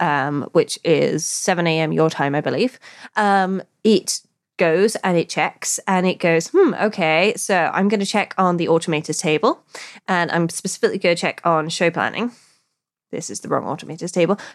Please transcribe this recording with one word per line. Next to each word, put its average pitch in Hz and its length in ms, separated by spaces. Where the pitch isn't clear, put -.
um, 147 520
which - 320
is 156 400
seven 175 420
A 160 140
M 160 120
your 160 180
time, 143 240
I 151 80
believe, 147 360
um, 196 460
it - 380
goes 185 380
and 180 200
it 165 120
checks - 580
and 185 200
it 185 120
goes, 165 340
"Hmm, 330 220
okay, 185 640
so 175 360
I'm 196 160
gonna 208 160
check 196 320
on 180 220
the 170 100
automators 160 520
table 170 440
and 175 240
I'm 170 180
specifically - 500
gonna 175 160
check 170 300
on 160 260
show 170 200
planning." 170 420
This - 200
is - 100
the - 80
wrong 139 160
automators 165 480
table. 180 260